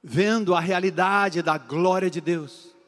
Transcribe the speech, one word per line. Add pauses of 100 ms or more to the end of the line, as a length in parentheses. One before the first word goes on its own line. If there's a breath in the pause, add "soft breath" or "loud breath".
vendo
a
realidade
da
glória
de
Deus. (200)